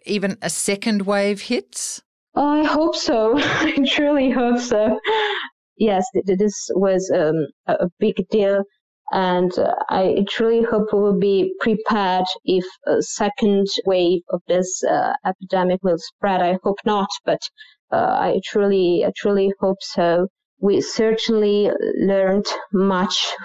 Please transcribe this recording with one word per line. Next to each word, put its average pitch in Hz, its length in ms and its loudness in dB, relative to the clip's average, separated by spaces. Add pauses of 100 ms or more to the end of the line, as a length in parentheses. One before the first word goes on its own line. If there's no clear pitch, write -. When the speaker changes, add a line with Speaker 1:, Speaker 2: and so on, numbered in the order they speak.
Speaker 1:
even 196 360 -4
a 160 80 -6
second 202 540 -2
wave 202 400 0
hits? - 580 -8 (340)
Speaker 2:
I 294 280 2
hope 320 320 0
so. 233 420 2
<laughs> - 0 -
I 311 400 0 (100)
truly 285 440 2
hope 240 280 2
so. 226 400 0 (800)
Yes, 190 360 2
th-, 180 120 0
th-, 190 140 0
this 208 360 -2
was, 185 400 2
um, 156 320 0 (200)
a, - 180 0
a 175 40 -4 (100)
big 208 300 0
deal, 196 340 2 (480)
and, 180 460 0
uh, - 180 0 (140)
I 190 380 2
truly 226 360 2
hope 214 280 0
we 202 80 2
will 202 200 2
be 190 400 2
prepared 202 680 0 (200)
if 180 200 0 (200)
a 151 160 2
second 202 680 0 (180)
wave 180 440 2
of 175 180 -4
this, 185 360 -2
uh, - 300 0 (120)
epidemic 185 580 -2
will 175 140 2
spread. 185 440 -2
I 180 220 2
hope 202 220 -2
not, 208 240 0 (140)
but, 165 160 -2 (520)
uh, - 280 0
I 185 240 0
truly, 185 600 2
I 196 100 0
truly 196 440 0
hope 190 220 0
so. 175 460 0 (360)
We 202 160 2
certainly 214 880 0 (300)
learned 196 460 2 (260)
much 190 560 0 (180)